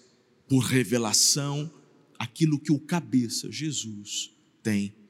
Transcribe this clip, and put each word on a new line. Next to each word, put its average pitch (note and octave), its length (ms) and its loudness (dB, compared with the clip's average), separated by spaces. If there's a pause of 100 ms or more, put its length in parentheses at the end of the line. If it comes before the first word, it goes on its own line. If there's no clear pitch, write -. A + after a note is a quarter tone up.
(480)
por C3 120 6
revelação, C3 1080 2 (480)
aquilo D3+ 400 0
que D#3+ 140 0
o C#3 80 2
cabeça, B2+ 720 -2
Jesus, A2 800 -8 (320)
tem G2+ 320 -2 (160)